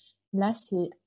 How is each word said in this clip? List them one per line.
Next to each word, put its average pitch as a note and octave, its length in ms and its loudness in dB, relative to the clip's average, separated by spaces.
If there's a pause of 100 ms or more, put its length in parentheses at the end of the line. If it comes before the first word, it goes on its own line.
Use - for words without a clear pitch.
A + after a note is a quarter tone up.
(320)
Là, G3 220 2
c'est, F3 360 -2 (160)